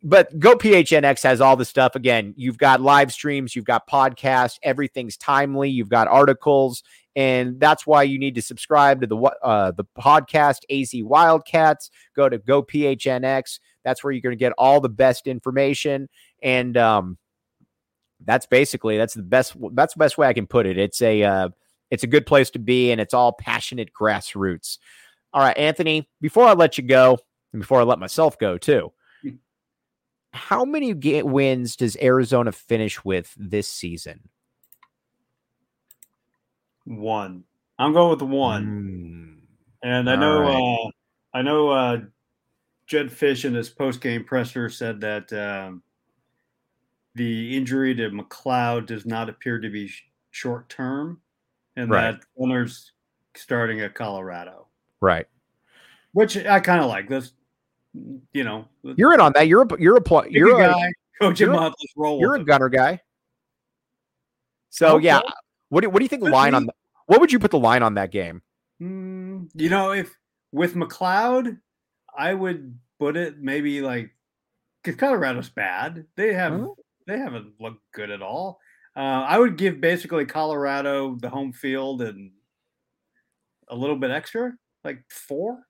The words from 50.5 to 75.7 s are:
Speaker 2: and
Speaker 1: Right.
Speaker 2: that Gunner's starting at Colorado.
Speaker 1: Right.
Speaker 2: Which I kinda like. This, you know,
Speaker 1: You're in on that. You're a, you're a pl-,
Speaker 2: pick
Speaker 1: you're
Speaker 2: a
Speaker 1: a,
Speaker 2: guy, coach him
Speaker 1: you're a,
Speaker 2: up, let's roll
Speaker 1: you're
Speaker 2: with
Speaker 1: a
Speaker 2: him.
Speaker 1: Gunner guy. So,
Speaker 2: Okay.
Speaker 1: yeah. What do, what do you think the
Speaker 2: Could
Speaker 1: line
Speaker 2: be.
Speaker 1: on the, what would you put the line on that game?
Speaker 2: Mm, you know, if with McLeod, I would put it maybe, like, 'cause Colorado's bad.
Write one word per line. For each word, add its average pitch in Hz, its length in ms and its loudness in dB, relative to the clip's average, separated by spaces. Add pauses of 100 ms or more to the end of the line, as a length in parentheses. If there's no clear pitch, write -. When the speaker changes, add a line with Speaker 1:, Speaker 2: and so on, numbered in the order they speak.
Speaker 2:
and 120 140 -6
Speaker 1:
Right. 110 220 0
Speaker 2:
that - 120 -16 (140)
Gunner's 127 540 -6 (420)
starting 113 460 -6
at 101 140 -12
Colorado. 92 720 -14 (340)
Speaker 1:
Right. 87 260 2 (840)
Speaker 2:
Which 208 240 0
I 196 240 2
kinda 175 260 0
like. 101 220 -6
This, 131 240 -8 (1000)
you 139 120 -6
know, 110 220 -10 (160)
Speaker 1:
You're 170 320 2
in 277 60 6
on 151 140 6
that. 156 140 6
You're 202 140 6
a, 214 180 -2
you're 185 160 6
a 233 60 8
pl-, 160 200 2
Speaker 2:
pick - 100 -10
Speaker 1:
you're 226 280 6
Speaker 2:
a 185 80 6
Speaker 1:
a, 180 40 4
Speaker 2:
guy, 175 200 -2 (280)
coach 185 200 0
him - 120 4
Speaker 1:
you're - 80 2
a, - 60 0
Speaker 2:
up, - 140 -6
let's - 160 -20
roll 151 240 -4
Speaker 1:
you're 240 120 2
Speaker 2:
with 294 60 -2
Speaker 1:
a - 20 -4
Speaker 2:
him. 151 60 -8
Speaker 1:
Gunner 135 220 2
guy. 131 320 0 (1700)
So, 160 260 4
Speaker 2:
Okay. 156 100 2
Speaker 1:
yeah. 143 140 6 (480)
What 156 140 2
do, 214 80 -2
what 190 80 2
do 247 60 2
you 254 40 -4
think 277 140 -6
the 185 60 -2
Speaker 2:
Could 139 60 2
Speaker 1:
line 139 180 4
Speaker 2:
be. 135 40 2
Speaker 1:
on 120 100 0
the, - 60 -10 (340)
what 220 140 8
would 311 120 4
you 247 60 2
put 185 120 0
the 165 80 0
line 120 240 4
on 110 120 2
that 98 180 -4
game? 87 300 -8 (380)
Speaker 2:
Mm, 185 760 -14
you 156 140 -4
know, 196 240 -2
if 196 220 -8 (380)
with 175 220 -4
McLeod, 214 840 -4 (580)
I 165 180 -4
would 160 440 -8 (200)
put 151 180 -4
it 160 220 -8
maybe, 143 420 -6
like, 120 340 -10 (720)
'cause 170 120 -8
Colorado's 170 520 -4
bad. 117 580 -10 (100)